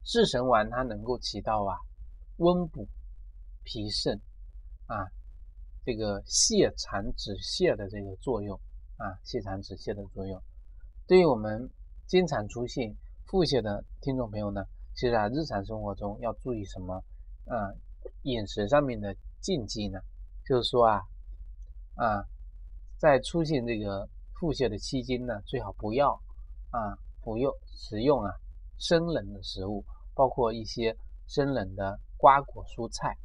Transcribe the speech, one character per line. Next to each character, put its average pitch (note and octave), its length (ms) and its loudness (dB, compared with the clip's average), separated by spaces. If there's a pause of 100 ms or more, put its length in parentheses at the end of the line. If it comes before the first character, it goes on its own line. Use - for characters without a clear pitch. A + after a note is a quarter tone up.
四 A3+ 200 6
神 B2+ 220 2
丸 A2 220 6
它 B2 140 0
能 G#2+ 200 -4
够 A#2+ 160 0
起 - 220 -4
到 G#2+ 220 2
啊 F#2+ 140 0 (600)
温 F3 300 6
补 A2+ 200 -8 (760)
脾 G#2+ 260 -6
肾 G#2+ 300 0 (680)
啊 G2+ 200 -4 (800)
这 B2+ 100 0
个 G#2 280 0
泻 F#3+ 520 6
痰 G#2+ 400 -2
止 - 220 -6
泻 C#3 380 2
的 G#2 140 -6
这 G#2 120 -6
个 G2 160 -8
作 A2+ 240 -2
用 G2+ 160 -6 (380)
啊， F#2+ 300 -8
泻 A#2+ 160 -4
痰 G2 200 -6
止 F#2+ 140 -10
泻 G#2 180 -4
的 G2+ 200 -6
作 F#2+ 120 -6
用。 F#2+ 160 -6 (680)
对 F#3 120 10
于 F3+ 60 10
我 C#3 100 6
们 G#2+ 340 -4 (380)
经 F3+ 180 6
常 A#2 220 0
出 A#2+ 180 -4
现 A2+ 300 -2 (300)
腹 F#3+ 180 4
泻 C#3 180 6
的 G#2+ 220 0 (160)
听 C3+ 160 0
众 A#2+ 160 -2
朋 G#2+ 80 -4
友 G#2 120 0
呢， G2+ 120 -2 (300)
其 B2+ 160 4
实 A#2+ 40 6
啊， G#2+ 140 6
日 C#3 160 0
常 G#2+ 220 -2
生 A2 160 -4
活 G2+ 140 -2
中 G#2 260 -4
要 A#2 120 0
注 B2 200 -4
意 G#2+ 100 -2
什 F#2+ 160 -8
么？ F#2 240 -6 (420)
呃， G#2+ 300 -4 (460)
饮 A#2 260 -2
食 G#2 220 0
上 D3 120 8
面 B2 200 0
的 G2+ 120 -4 (280)
禁 D3+ 260 0
忌 G#2 220 -2
呢？ F#2+ 100 -6 (460)
就 B2+ 160 4
是 - 80 0
说 A#2+ 160 8
啊， G#2+ 160 6 (960)
啊， G#2 280 2 (720)
在 C#3+ 220 8
出 - 240 0
现 D3 220 2
这 A#2 120 0
个 G2+ 300 -2 (320)
腹 D#3+ 140 2
泻 B2 160 4
的 G#2+ 80 -2
期 B2+ 260 -2
间 B2 220 0
呢， A2 200 -2
最 B2+ 160 -2
好 G2 120 -4
不 G#2+ 200 -4
要 C3 200 6 (580)
啊， A2 260 -2 (240)
不 A2 160 -4
用 C3+ 160 2 (120)
食 - 360 -8
用 C3 220 6
啊 G2+ 100 -2 (440)
生 E3+ 300 4
冷 G#2+ 260 -2
的 F#2+ 100 -10
食 F#2+ 220 -6
物， G2+ 180 -2 (300)
包 C3+ 160 6
括 A2+ 240 2
一 A2+ 100 -4
些 A2+ 320 0 (320)
生 C#3 240 2
冷 G2 240 -2
的 G2 240 -2 (160)
瓜 C#3 260 10
果 G2+ 240 -10
蔬 A#2 220 -6
菜。 A#2+ 380 -4